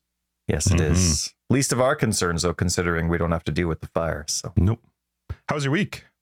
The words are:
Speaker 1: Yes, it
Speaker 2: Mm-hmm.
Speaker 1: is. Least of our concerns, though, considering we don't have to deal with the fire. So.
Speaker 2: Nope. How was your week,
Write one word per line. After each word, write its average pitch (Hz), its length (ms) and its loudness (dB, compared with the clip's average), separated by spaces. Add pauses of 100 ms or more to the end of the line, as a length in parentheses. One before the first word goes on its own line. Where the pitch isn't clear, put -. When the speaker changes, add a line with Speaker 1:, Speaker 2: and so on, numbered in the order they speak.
(480)
Speaker 1:
Yes, 76 200 0
it 98 120 4
Speaker 2:
Mm-hmm. 78 140 2
Speaker 1:
is. 87 400 0 (160)
Least 131 220 2
of 123 80 0
our 135 160 4
concerns, 92 460 0
though, 85 120 0
considering 85 540 0
we 85 120 2
don't 85 120 0
have 82 120 -2
to - 80 -4
deal 87 160 0
with 78 140 -4
the - 60 -12
fire. 78 400 -4
So. - 300 -6
Speaker 2:
Nope. 95 240 2 (640)
How 143 80 -2
was 147 80 -4
your 135 80 0
week, - 340 -2 (160)